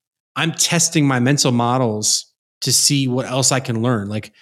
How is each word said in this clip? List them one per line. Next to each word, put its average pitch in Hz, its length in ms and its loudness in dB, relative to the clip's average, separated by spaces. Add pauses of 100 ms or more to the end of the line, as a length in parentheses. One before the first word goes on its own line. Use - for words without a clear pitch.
(360)
I'm 160 180 -2
testing - 520 0
my 135 140 2
mental 135 320 2
models 120 760 0 (360)
to 135 100 -2
see 135 360 2
what 123 180 -2
else 127 260 0
I 135 80 2
can 117 220 -4
learn. 113 260 0
Like, 104 240 -8 (100)